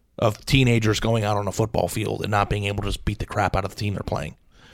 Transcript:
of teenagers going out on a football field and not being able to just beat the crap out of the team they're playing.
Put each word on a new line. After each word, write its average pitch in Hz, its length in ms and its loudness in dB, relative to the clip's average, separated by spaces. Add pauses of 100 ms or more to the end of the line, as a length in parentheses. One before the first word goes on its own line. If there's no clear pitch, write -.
(180)
of - 280 0
teenagers 117 560 4
going 113 240 0
out 107 120 0
on 101 100 -4
a 95 40 -4
football 90 380 0
field 104 320 -4
and 104 100 -2
not 101 180 2
being 104 160 -2
able 101 180 -2
to 101 60 -2
just - 140 -4
beat - 160 -2
the - 60 -4
crap 98 300 0
out 95 100 0
of 92 60 -4
the - 40 -16
team 104 180 -2
they're - 100 -6
playing. - 340 -4 (360)